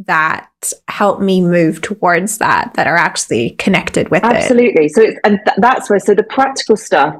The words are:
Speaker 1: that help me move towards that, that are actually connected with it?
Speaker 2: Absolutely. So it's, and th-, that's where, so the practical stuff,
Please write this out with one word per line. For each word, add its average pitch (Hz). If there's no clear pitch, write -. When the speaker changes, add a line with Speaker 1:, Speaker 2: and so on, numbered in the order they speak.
Speaker 1:
that 160
help -
me 190
move 175
towards 180
that, -
that 160
are 156
actually 156
connected -
with 175
it? 233
Speaker 2:
Absolutely. 240
So 220
it's, -
and 208
th-, -
that's 240
where, 202
so 208
the 180
practical 262
stuff, 156